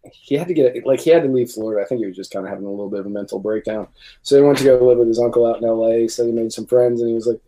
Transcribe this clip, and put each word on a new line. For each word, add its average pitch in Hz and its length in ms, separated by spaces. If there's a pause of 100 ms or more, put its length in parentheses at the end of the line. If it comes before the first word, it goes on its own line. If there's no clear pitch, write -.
(120)
he - 240
had 170 140
to 180 40
get, 123 320
like, 131 140
he 156 120
had 165 120
to 139 60
leave 123 220
Florida. 107 300
I 101 60
think 127 120
he 107 80
was 92 80
just 95 160
kinda 95 180
having 98 160
a 101 40
little 101 200
bit 101 100
of 95 60
a 101 40
mental 101 300
breakdown. 107 480 (340)
So - 140
he 139 60
went 143 180
to 131 60
go 127 200
live 123 120
with 117 100
his 113 120
uncle 120 260
out 113 120
in 113 80
L 113 200
A. 117 160
He 113 80
said 120 160
he 117 80
made 113 180
some 113 140
friends, 123 340
and 117 100
he 117 60
was 113 120
like, 117 200